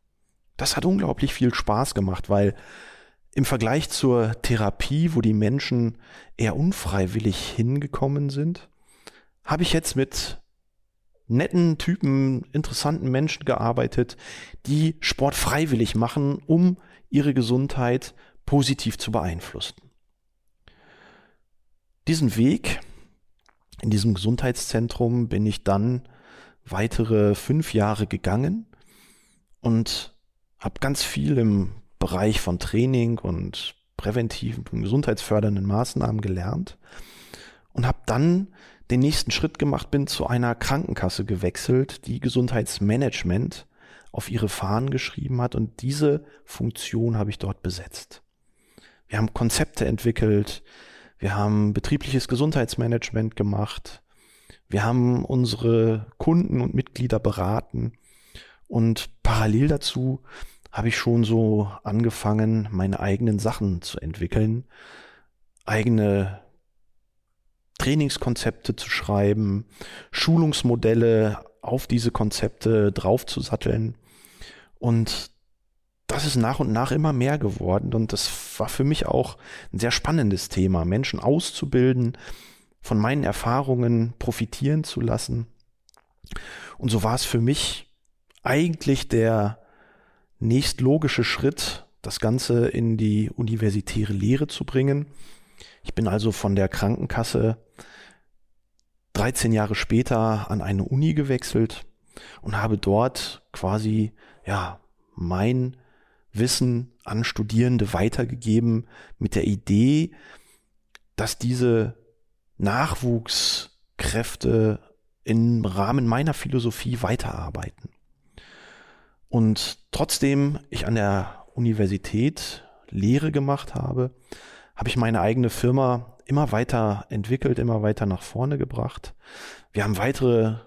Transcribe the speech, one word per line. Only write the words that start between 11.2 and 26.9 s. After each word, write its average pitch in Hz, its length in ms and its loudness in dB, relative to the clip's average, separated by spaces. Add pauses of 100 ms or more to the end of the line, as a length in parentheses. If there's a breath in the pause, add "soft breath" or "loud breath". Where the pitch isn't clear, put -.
netten 160 500 2
Typen, 135 720 0
interessanten 147 580 -2
Menschen 143 340 -2
gearbeitet, 120 720 0 (480 loud breath)
die 156 340 2
Sport - 340 0
freiwillig 131 600 0
machen, 139 520 0
um 180 300 6 (320 soft breath)
ihre 143 240 4
Gesundheit 127 800 0 (300 soft breath)
positiv 135 540 0
zu - 120 -8
beeinflussen. 87 640 -6 (2250 soft breath)
Diesen 147 300 2
Weg 135 440 2 (1000 loud breath)
in 117 100 -2
diesem 107 240 2
Gesundheitszentrum 117 1160 0
bin 104 180 0
ich - 180 -2
dann 110 420 0 (580 loud breath)
weitere 107 680 2